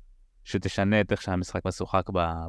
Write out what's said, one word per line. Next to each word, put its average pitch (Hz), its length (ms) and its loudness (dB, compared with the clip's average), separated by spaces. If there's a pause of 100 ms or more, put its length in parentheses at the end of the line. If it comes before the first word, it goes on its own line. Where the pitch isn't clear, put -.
(440)
שתשנה 101 560 2
את 98 120 0
איך 101 100 -2
שהמשחק 90 420 -2
משוחק 92 500 0
ב-, 82 340 0